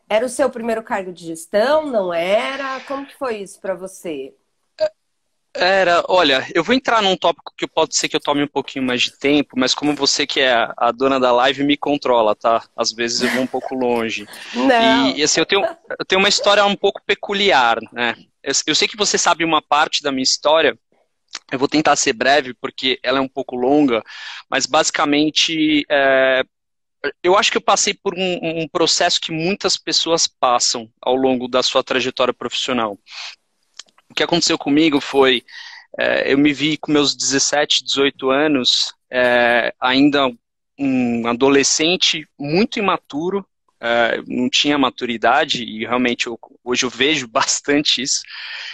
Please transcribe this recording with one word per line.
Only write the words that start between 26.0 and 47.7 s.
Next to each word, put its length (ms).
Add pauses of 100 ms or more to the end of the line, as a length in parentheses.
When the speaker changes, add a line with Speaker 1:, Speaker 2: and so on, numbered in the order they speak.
Speaker 2:
eu 120
acho 160
que 60
eu 40
passei 320
por 220
um, 460
um 60
processo 520
que 120
muitas 460
pessoas 500
passam 640 (120)
ao 140
longo 320
da 140
sua 220
trajetória 500
profissional. 640 (1120)
O 60
que 80
aconteceu 340
comigo 420
foi: 440 (560)
é, 340
eu 40
me 140
vi 260
com 140
meus 240
dezessete, 680
dezoito 480
anos, 640 (120)
é, 720
ainda 520 (480)
um 480
adolescente 1000 (120)
muito 400
imaturo, 640 (340)
é, 460
não 240
tinha 300
maturidade, 840
e 220
realmente 400
eu, 140 (240)
hoje 240
eu 20
vejo 380
bastante 760